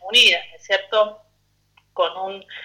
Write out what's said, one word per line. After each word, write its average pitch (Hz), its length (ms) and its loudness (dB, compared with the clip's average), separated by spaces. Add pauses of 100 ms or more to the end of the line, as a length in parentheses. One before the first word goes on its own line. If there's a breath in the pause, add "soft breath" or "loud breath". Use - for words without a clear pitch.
Unidas, 196 500 2
¿no - 60 -20
es - 80 -20
cierto? 208 580 -2 (680)
Con 170 260 -2
un, 190 260 -10 (200 loud breath)